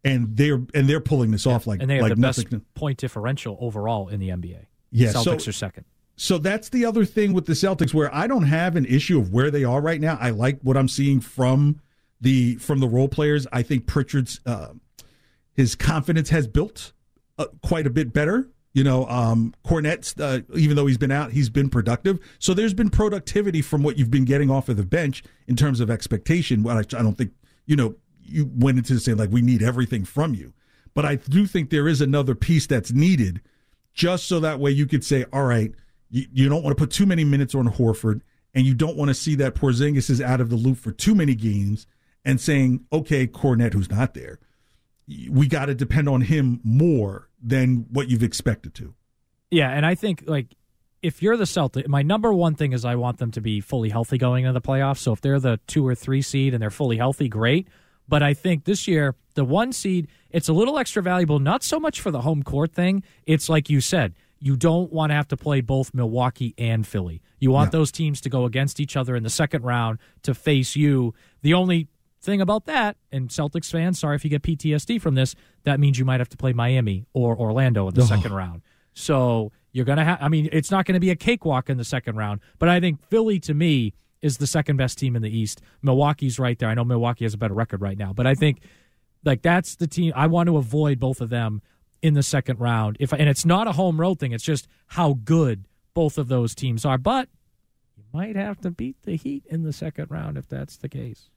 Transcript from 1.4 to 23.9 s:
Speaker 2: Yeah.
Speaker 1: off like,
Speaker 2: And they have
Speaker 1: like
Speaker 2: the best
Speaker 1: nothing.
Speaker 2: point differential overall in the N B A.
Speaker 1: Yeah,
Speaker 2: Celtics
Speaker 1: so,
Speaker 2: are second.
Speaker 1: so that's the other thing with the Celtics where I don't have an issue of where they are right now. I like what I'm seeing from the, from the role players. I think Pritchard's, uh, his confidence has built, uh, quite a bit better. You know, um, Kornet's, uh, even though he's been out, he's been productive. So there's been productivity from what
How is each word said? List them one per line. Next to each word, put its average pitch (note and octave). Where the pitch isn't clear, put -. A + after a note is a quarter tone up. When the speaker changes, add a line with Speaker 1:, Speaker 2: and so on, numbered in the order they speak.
Speaker 2:
Yeah. C3
Speaker 1:
off A#2
like, G2+
Speaker 2:
And C3
they C#3
have B2
Speaker 1:
like A2
Speaker 2:
the A2+
best B2+
Speaker 1:
nothing. A2
Speaker 2:
point C#3+
differential A#2+
overall G#2+
in G2+
the F#2
N F2+
B F2
A. -
Speaker 1:
Yeah, A#2
Speaker 2:
Celtics A#2
Speaker 1:
so, A2
Speaker 2:
are -
second. -
Speaker 1:
so F#3
that's G3
the B3
other A3
thing G3+
with F3+
the E3
Celtics E3
where D3+
I E3
don't A#3+
have E3
an D3
issue C#3
of F#2+
where B2+
they C#3
are B2+
right D#3+
now. D#3
I A#2+
like B2
what C3+
I'm C3
seeing C#3
from C#3
the, B2
from C3+
the C3
role B2+
players. D3
I B2
think C3
Pritchard's, C3+
uh, F#2
his B2+
confidence D#3+
has D3+
built, -
uh, D#3
quite D#3+
a B2+
bit B2+
better. F#3+
You C3+
know, C3
um, A#2
Kornet's, D#3+
uh, C3+
even D3+
though C#3+
he's B2+
been C3+
out, C#3
he's C3
been C#3
productive. A#2+
So -
there's G#3
been G#3+
productivity G3+
from C#3+
what D3